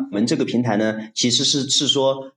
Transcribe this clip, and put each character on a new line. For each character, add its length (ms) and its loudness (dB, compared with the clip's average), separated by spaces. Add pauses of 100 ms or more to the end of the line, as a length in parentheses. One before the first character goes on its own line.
(120)
我 40 -6
们 100 0
这 100 2
个 80 0
平 180 0
台 160 0
呢， 180 0 (180)
其 180 0
实 140 2
是， 240 0
是 180 0
说 500 0